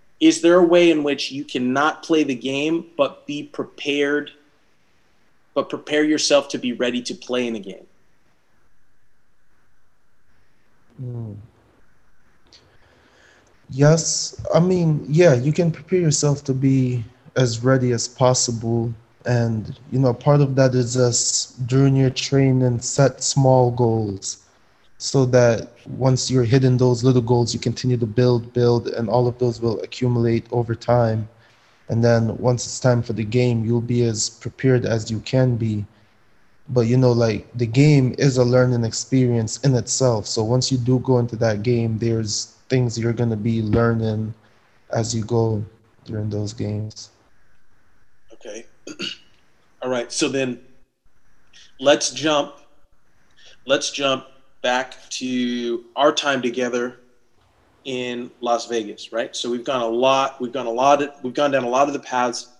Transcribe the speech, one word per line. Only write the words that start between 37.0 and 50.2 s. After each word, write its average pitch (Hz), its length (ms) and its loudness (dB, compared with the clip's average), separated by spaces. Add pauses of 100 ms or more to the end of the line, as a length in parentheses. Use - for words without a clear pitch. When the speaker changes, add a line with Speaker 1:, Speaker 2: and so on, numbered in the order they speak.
Speaker 2:
like, 113 340 0 (120)
the 120 80 0
game 131 520 4
is 131 200 2
a 127 60 4
learning 123 400 2
experience 120 800 0
in 139 100 2
itself. 117 520 0
So - 180 -4
once 123 280 0
you 127 60 0
do 123 220 0
go 123 180 2
into 120 180 -2
that 107 260 -2
game, 117 360 0
there's 113 580 -4 (140)
things 123 280 0
you're 117 140 -2
gonna 113 240 -2
be 113 260 -2
learning 110 720 0 (580)
as 117 240 -4
you 113 100 -4
go 113 380 -2 (440)
during 107 240 -6
those 104 240 -6
games. 107 560 -10 (1200)
Speaker 1:
Okay. 113 320 -16 (220)
<clears throat> - 960 -16
All 127 80 -6
right. 120 200 -6
So 147 200 -2